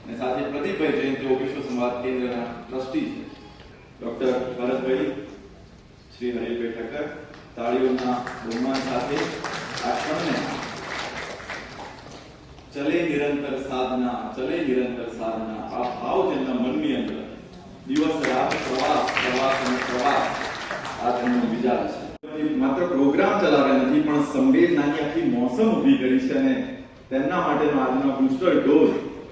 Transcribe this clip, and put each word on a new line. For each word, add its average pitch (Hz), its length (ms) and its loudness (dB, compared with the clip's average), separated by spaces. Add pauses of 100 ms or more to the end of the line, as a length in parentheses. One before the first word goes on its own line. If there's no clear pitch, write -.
અને 117 160 -10
સાથે 127 220 -2 (100)
પ્રદીપભાઈ 151 480 0
જૈન, 131 160 0
તેઓ 131 260 0
વિશ્વ 139 240 -4
સંવાદ 123 380 -2
કેન્દ્રના 123 440 -2 (200)
ટ્રસ્ટી 131 460 -4
છે. - 100 -10 (760)
ડોક્ટર 120 340 -2 (240)
ભરતભાઈ, 127 520 0 (1040)
શ્રી 123 180 -4
હરિભાઈ 117 440 -4
ઠક્કર, 117 300 -6 (500)
તાળીઓના 123 640 0 (280)
બહુમાન 127 420 -2
સાથે 143 320 -2 (680)
આ 247 120 0
ક્ષણને 302 360 -2 (2500)
ચલે 147 240 0 (120)
નિરંતર 143 460 0 (140)
સાધના, 123 500 0 (160)
ચલે 147 220 -2 (100)
નિરંતર 120 420 0 (100)
સાધના, 113 420 -4 (160)
આ 120 80 -2 (140)
ભાવ 180 200 0 (120)
તેમના 127 320 0
મનની 139 360 0
અંદર - 220 -4 (680)
દિવસ 151 300 2 (120)
રાત - 220 2 (140)
પ્રવાસ, 127 400 0 (140)
પ્રવાસ 127 380 2 (100)
અને 123 200 0
પ્રવાસ, 123 380 2 (800)
આ 120 140 2
તેમનો 123 260 2 (100)
વિચાર 117 380 2
છે. - 520 -8 (200)
માત્ર 180 200 2 (100)
પ્રોગ્રામ 151 460 4
ચલાવ્યા 135 440 6
નથી, 151 240 4
પણ 147 240 4
સંવેદનાની 147 720 4
આખી - 300 2
મોસમ 220 340 2
ઊભી - 320 6
કરી 262 260 2
છે - 120 0
અને 135 160 4 (540)
તેમના 160 380 0
માટેનો 147 360 4
આજનો 131 360 2
બુસ્ટર 175 400 4
ડોઝ 143 360 6 (360)